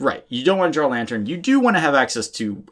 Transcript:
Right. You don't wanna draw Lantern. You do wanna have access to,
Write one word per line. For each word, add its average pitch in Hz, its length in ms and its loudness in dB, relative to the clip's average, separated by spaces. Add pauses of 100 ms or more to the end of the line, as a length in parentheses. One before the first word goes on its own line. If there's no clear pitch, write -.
Right. - 260 -2
You 123 160 -6
don't 190 140 4
wanna 175 160 0
draw 147 140 2
Lantern. 117 400 -2
You 170 100 -6
do 262 240 2
wanna 226 180 2
have 147 160 2
access 120 360 0
to, 104 300 -6 (100)